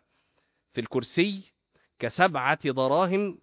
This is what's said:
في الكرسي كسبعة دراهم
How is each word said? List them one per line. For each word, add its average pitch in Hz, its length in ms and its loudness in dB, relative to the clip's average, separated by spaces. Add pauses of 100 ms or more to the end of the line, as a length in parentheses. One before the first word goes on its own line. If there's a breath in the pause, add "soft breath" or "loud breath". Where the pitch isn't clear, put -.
(720)
في 123 80 -2
الكرسي 170 720 -2 (460)
كسبعة 147 720 0
دراهم 175 720 0